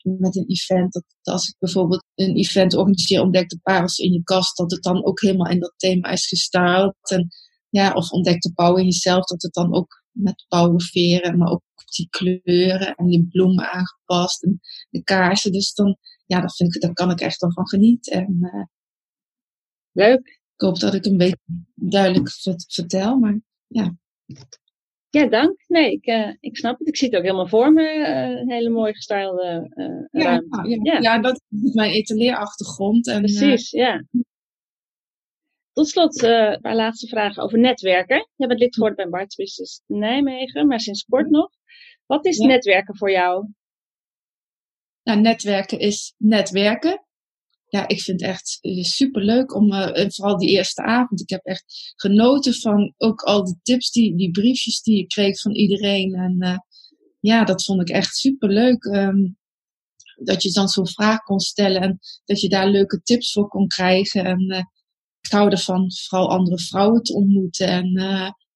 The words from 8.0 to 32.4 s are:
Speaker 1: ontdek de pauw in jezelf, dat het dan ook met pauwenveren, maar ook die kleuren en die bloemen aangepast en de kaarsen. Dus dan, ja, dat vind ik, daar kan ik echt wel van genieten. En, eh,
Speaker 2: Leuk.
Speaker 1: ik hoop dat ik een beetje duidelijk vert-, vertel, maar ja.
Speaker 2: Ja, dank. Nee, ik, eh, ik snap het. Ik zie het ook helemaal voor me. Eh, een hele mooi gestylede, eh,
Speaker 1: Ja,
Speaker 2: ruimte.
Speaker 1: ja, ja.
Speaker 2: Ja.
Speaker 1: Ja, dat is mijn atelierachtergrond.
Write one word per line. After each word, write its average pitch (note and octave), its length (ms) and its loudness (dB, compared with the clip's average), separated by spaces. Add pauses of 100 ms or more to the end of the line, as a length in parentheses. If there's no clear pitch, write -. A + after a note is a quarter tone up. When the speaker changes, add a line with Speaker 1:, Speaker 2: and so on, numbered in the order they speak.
Speaker 1:
ontdek F3 300 0
de F3 120 -4
pauw F3 240 4
in F#3 80 2
jezelf, F3+ 400 2
dat F3+ 160 -8
het F3 120 -10
dan F3 220 -2
ook - 360 -4
met - 360 -4
pauwenveren, F3 880 2
maar E3+ 140 2
ook - 100 -2 (340)
die E3 140 -8
kleuren F#3 840 0
en F3 100 -2
die F3 220 4
bloemen F3+ 440 2
aangepast F3+ 720 -4
en F3+ 160 0 (300)
de - 140 -8
kaarsen. F#3+ 480 2
Dus G3 220 -2
dan, G3+ 240 0 (280)
ja, F3+ 160 0
dat F3 140 -6
vind F3 200 0
ik, - 60 -6
daar F3 120 -2
kan F3+ 180 0
ik E3+ 100 -4
echt - 200 -6
wel F3 100 0
van F3+ 160 -6
genieten. A3+ 460 2
En, F#3 280 -2
eh, F#3+ 220 -6 (1300)
Speaker 2:
Leuk. A#3+ 360 4 (280)
Speaker 1:
ik - 60 -8
hoop F3+ 180 0
dat G3 140 0
ik F#3+ 120 -4
een G3 120 2
beetje F3+ 220 2 (360)
duidelijk F#3 560 2
vert-, - 420 -8
vertel, F#3+ 460 -2
maar G#3+ 220 0 (260)
ja. F3+ 280 -4 (1120)
Speaker 2:
Ja, C#4+ 180 2
dank. C4+ 400 2
Nee, D#4 240 4
ik, G3+ 140 -6
eh, A3 340 -2
ik - 180 -14
snap A#3 220 -4
het. E4 80 -6
Ik D#4 100 -4
zie C4 100 0
het G3+ 100 0
ook F3 60 0
helemaal F#3 240 -2
voor A#3+ 260 4
me. D#4+ 100 6 (220)
Eh, B3+ 340 -4
een B3 120 -6
hele A#3 180 -2
mooi A3+ 240 -2
gestylede, F#3 800 -6
eh, - 480 -6
Speaker 1:
Ja, D4+ 80 2
Speaker 2:
ruimte. A#3 400 -2
Speaker 1:
ja, A#3 120 -2
ja. D#4+ 120 0
Speaker 2:
Ja. C4 60 0
Speaker 1:
Ja, A3+ 220 2
dat B3+ 280 -2
is G#3 240 -2
mijn G#3+ 280 0
atelierachtergrond. A3 1080 -2